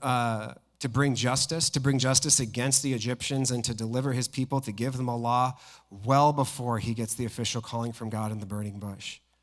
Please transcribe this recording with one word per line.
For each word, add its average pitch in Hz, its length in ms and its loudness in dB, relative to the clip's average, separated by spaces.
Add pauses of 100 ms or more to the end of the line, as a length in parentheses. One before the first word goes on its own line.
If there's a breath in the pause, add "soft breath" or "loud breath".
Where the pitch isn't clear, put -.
uh, 120 540 0 (240)
to 131 100 -4
bring 135 240 4
justice, 127 560 0
to - 100 0
bring 135 200 4
justice 131 400 4
against 123 420 0
the 135 120 0
Egyptians 123 580 -2
and 120 120 0
to 120 120 -2
deliver 120 380 -2
his 123 140 0
people, 131 340 -2
to 127 100 -6
give 120 260 -4
them 127 100 -2
a 120 80 -2
law 123 400 2 (360 loud breath)
well 135 420 6
before 127 460 0
he 113 160 -2
gets 113 180 -4
the 123 120 -2
official 117 360 -4
calling 117 320 -4
from 113 160 -8
God 107 220 -2
in 110 80 -6
the 101 80 -10
burning 101 320 -6
bush. 98 400 -10 (240)